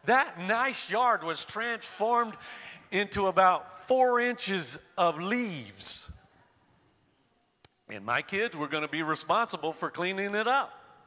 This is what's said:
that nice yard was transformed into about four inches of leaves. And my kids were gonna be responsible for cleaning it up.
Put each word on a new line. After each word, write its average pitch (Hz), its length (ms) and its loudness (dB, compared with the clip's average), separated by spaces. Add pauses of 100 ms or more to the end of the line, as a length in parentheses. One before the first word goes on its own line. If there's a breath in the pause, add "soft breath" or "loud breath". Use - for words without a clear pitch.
that 262 360 2
nice 226 500 -2
yard 220 320 2
was 160 220 -2
transformed 226 880 -2 (580 loud breath)
into 202 360 0
about 185 600 4
four 254 340 6
inches 190 580 -2 (180)
of 165 240 2
leaves. 180 1000 -4 (1700)
And 104 160 -10
my 123 160 0
kids 196 340 -4
were 147 120 -4
gonna 151 200 -2
be 151 140 -4
responsible 160 720 -2
for 165 160 -6
cleaning 190 440 -4
it 220 140 0
up. 262 240 0 (340)